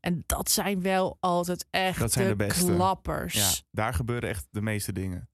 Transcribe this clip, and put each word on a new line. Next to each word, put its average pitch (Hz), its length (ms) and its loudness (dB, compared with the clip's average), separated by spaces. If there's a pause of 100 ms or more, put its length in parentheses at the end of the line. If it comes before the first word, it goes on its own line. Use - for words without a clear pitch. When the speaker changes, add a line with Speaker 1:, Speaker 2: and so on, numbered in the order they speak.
Speaker 1:
En 170 260 0
dat - 240 -2
zijn 190 320 0
wel 190 380 2
altijd 175 500 0
echt 185 280 0
Speaker 2:
Dat 113 140 0
zijn 196 160 2
Speaker 1:
de 196 80 2
Speaker 2:
de 104 100 0
beste. 175 280 2
Speaker 1:
klappers. 180 600 0
Speaker 2:
Ja, 98 360 0
daar 110 240 -2
gebeuren 120 340 0
echt - 220 -6
de 104 120 -4
meeste 107 300 -2
dingen. 92 420 -4